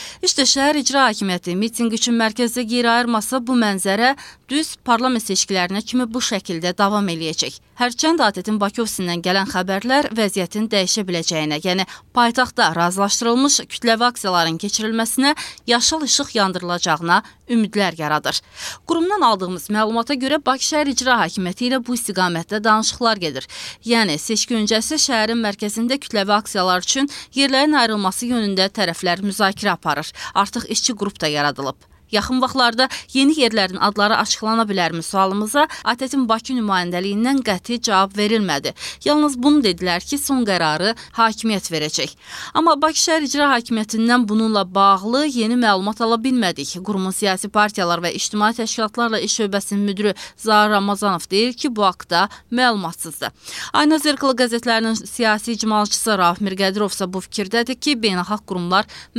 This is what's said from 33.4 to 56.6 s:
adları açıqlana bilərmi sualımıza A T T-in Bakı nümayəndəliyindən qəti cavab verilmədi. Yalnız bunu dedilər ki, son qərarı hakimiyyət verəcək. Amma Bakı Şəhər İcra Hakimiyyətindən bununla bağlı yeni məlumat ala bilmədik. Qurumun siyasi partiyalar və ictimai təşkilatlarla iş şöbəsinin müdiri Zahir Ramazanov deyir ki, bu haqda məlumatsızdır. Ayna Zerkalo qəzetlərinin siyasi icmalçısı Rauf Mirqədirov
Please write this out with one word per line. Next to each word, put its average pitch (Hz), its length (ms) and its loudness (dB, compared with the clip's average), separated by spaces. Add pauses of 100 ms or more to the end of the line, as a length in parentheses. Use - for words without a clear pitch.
adları 208 320 2
açıqlana 220 560 0
bilərmi 170 320 -2
sualımıza 202 600 0 (200)
A 240 140 0
T 262 80 -4
T-in 254 220 0
Bakı 226 260 -2
nümayəndəliyindən 202 880 0
qəti 226 400 -4
cavab 196 320 2
verilmədi. 202 560 0 (320)
Yalnız 294 400 4
bunu 294 220 6
dedilər 180 420 0
ki, - 120 -4
son 262 280 0
qərarı 170 460 2 (240)
hakimiyyət 220 560 0
verəcək. 156 400 -2 (420)
Amma 320 280 4
Bakı 311 200 2
Şəhər 320 240 2
İcra 285 300 2
Hakimiyyətindən 226 720 0
bununla 220 340 2 (120)
bağlı 196 520 4
yeni 240 320 0
məlumat 208 480 2
ala 233 160 2
bilmədik. 185 540 0 (100)
Qurumun 190 240 -2
siyasi 196 400 -2
partiyalar 185 560 2
və 156 80 -4
ictimai 214 400 0
təşkilatlarla 226 720 -2
iş 220 140 -2
şöbəsinin 202 500 -2
müdiri 196 240 0 (220)
Zahir 214 400 4
Ramazanov 196 540 0
deyir 233 280 0
ki, 269 160 -2
bu 208 140 2
haqda 180 400 0 (240)
məlumatsızdır. 196 840 -2 (400)
Ayna 311 240 4
Zerkalo 277 400 0
qəzetlərinin 226 560 0
siyasi 214 640 -2
icmalçısı 214 640 0
Rauf 175 160 2
Mirqədirov 190 560 -2